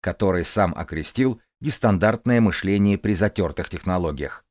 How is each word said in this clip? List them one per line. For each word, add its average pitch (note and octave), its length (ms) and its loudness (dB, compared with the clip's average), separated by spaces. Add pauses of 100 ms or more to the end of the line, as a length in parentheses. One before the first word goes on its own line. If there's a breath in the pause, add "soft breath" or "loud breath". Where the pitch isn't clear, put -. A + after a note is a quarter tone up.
который F2+ 420 0
сам F#2 320 0
окрестил G2 640 -4 (220 soft breath)
«нестандартное A#2 800 2
мышление G2+ 560 2
при G#2 160 0
затертых F2+ 560 -2
технологиях». E2+ 800 -4